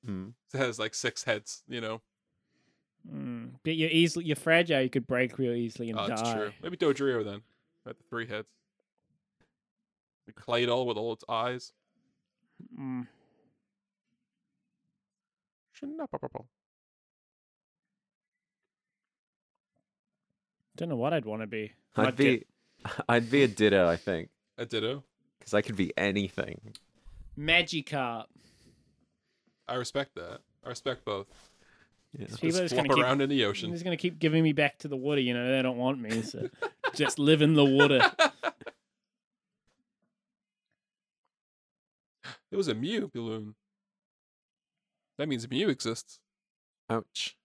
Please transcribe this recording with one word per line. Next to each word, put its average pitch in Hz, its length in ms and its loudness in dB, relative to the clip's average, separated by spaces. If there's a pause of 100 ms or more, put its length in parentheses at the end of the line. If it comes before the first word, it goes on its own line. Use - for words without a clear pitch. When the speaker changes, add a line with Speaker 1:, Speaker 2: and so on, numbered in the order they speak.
Speaker 1:
Mm. 98 240 -8 (220)
Speaker 2:
It 135 40 -6
has, 120 220 -2
like, 110 140 -4
six - 300 -6
heads, - 440 -4
you 123 120 -8
know? 110 200 -8 (1120)
Speaker 3:
Mm. 123 380 -10 (120)
But 160 140 -2
you're 160 140 2
easily, 165 340 4
you're 156 120 0
fragile. 165 460 2
You 131 80 0
could 123 160 -2
break 123 320 -2
real 127 140 0
easily 117 380 -4
and 113 100 -4
Speaker 2:
Oh, 101 80 -2
Speaker 3:
die. 113 80 -2
Speaker 2:
that's 117 160 -2
true. 107 180 -4 (120)
Maybe 175 140 -8
Dodrio 135 480 2
then. 104 180 -10 (440)
At 113 120 -16
the - 120 -20
three 117 160 -6
heads. 110 220 -8 (1800)
The 104 60 -20
Claydol 120 540 0
with 113 100 -2
all 113 160 -4
its - 160 -10
eyes. 123 440 -4 (1040)
Speaker 3:
Mm. 127 300 -8 (2750)
Speaker 2:
Shinapapapal. 285 640 -10 (4000)
Speaker 3:
Don't 170 120 -6
know 147 80 -2
what 131 160 0
I'd 147 140 0
wanna 107 200 -6
be. 107 260 -8 (240)
Speaker 1:
I'd 107 80 2
Speaker 3:
Might 123 120 0
Speaker 1:
be, 131 220 4
Speaker 3:
get - 80 -12 (380)
Speaker 1:
<laughs> - 240 -8
I'd 117 220 4
be 139 120 6
a 127 60 6
Ditto, 98 400 6
I 85 80 4
think. 87 340 -4 (280)
Speaker 2:
A 120 80 -6
Ditto? 120 380 -4 (360)
Speaker 1:
'Cause - 140 -10
I 107 80 6
could 104 140 -4
be 95 200 2
anything. 98 640 -2 (760)
Speaker 3:
Magikarp. 151 880 -2 (1400)
Speaker 2:
I 120 60 -6
respect 127 420 -6
that. 87 240 -14 (240)
I 131 40 -12
respect 123 360 -6
both. 101 220 -6 (880)
Speaker 1:
Yeah. 123 100 -10
Speaker 2:
Just - 160 -12
Speaker 3:
People 165 160 2
are 185 60 2
just 165 100 -4
Speaker 2:
flop 165 120 2
Speaker 3:
gonna 139 100 4
keep, 147 80 4
Speaker 2:
around 139 180 2
in 135 80 0
the 135 140 2
ocean. 101 260 -2
Speaker 3:
they're 175 60 -6
just 170 80 -10
gonna 175 120 -2
keep 165 220 -4
giving 160 240 4
me 156 100 4
back 143 280 2
to 156 80 -10
the 139 80 -6
water, 139 240 0
you 123 120 2
know, 120 180 -2
they 131 120 2
don't 127 160 -2
want 131 200 0
me, 113 240 -4
so - 260 -8 (220)
Speaker 2:
<laughs> - 240 -6
Speaker 3:
just - 240 0
live 147 240 6
in 156 120 6
the 147 100 8
water. 139 360 6 (180)
Speaker 2:
<laughs> 302 140 4 (4000)
It 196 60 -6
was 196 120 0
a 113 60 0
Mew 180 400 -4
balloon. 110 400 -8 (1600)
That 147 100 -4
means 123 220 -4
Mew 165 220 0
exists. - 500 -6 (680)
Speaker 1:
Ouch. - 440 -6 (100)